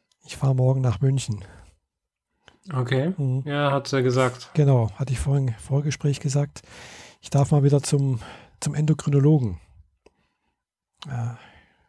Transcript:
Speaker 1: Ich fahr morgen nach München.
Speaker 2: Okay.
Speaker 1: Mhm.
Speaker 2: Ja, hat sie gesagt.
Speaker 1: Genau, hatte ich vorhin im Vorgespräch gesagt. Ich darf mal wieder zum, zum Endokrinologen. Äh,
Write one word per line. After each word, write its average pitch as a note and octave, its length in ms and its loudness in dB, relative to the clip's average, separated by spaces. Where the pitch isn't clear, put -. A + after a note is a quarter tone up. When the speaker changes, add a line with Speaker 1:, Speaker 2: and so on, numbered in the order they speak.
Speaker 1:
Ich - 100 -14
fahr C3+ 180 0
morgen C3 260 2
nach A#2+ 200 0
München. B2+ 440 -2
Speaker 2:
Okay. C3 440 -2
Speaker 1:
Mhm. C3 300 -2
Speaker 2:
Ja, C#3+ 260 0
hat C#3 160 -2
sie C3+ 140 0
gesagt. B2+ 520 0
Speaker 1:
Genau, C3+ 400 4
hatte C3+ 180 -2
ich A#2+ 60 -2
vorhin C#3 300 0
im A#2 60 -2
Vorgespräch C#3+ 680 -2
gesagt. C#3+ 420 -2
Ich - 100 -18
darf C#3 200 2
mal C#3+ 140 4
wieder C#3 180 4
zum, C#3 380 -2
zum D3 140 -4
Endokrinologen. C#3+ 840 2
Äh, A#2 260 -6